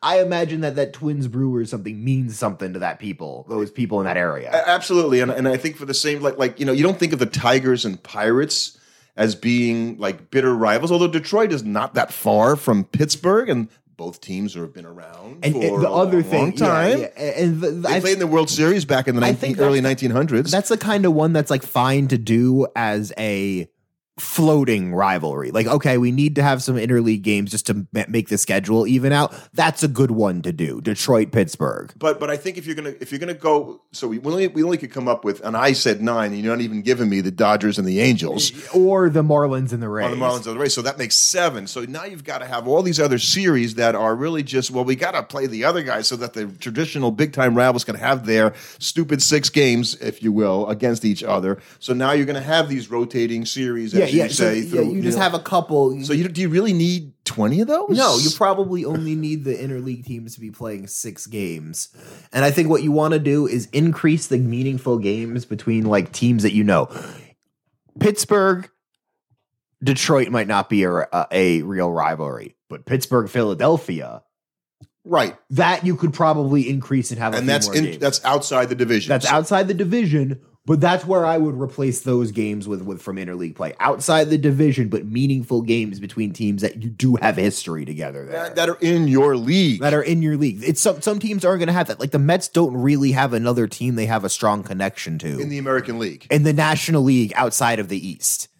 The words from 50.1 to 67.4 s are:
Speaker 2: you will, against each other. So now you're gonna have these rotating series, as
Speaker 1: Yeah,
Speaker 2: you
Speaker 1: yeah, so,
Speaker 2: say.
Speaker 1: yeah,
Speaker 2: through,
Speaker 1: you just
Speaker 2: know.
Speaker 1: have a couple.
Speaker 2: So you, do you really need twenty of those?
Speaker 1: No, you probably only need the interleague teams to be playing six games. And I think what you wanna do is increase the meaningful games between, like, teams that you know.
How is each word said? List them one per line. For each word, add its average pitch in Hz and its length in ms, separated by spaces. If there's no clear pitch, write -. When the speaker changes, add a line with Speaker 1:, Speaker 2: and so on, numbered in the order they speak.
Speaker 2:
you 110 80
will, 101 380
against 113 380
each 101 180
other. 98 340
So - 160
now 131 180
you're 143 140
gonna 143 160
have 156 260
these 123 220
rotating 117 560
series, 120 480
as 190 60
Speaker 1:
Yeah, 175 100
Speaker 2:
you - 0
Speaker 1:
yeah, 151 160
so, - 60
Speaker 2:
say. 110 260
Speaker 1:
yeah, 113 120
Speaker 2:
through, 165 240
Speaker 1:
you 190 80
just 180 160
Speaker 2:
know. 190 40
Speaker 1:
have 175 120
a 170 40
couple. 143 640
Speaker 2:
So 143 100
you, 165 160
do 170 120
you 185 80
really 190 240
need 170 400
twenty 120 360
of 233 80
those? 359 280
Speaker 1:
No, 233 220
you 147 120
probably 190 540
only 156 300
need 156 300
the 135 100
interleague 127 500
teams 117 300
to - 60
be 110 100
playing 104 380
six - 400
games. 85 600
And 135 120
I 143 60
think 160 200
what 156 120
you 151 80
wanna 151 300
do 143 260
is 120 200
increase 156 600
the 127 120
meaningful 127 600
games 113 460
between, 110 420
like, 101 240
teams 120 320
that 101 100
you 104 120
know. 104 240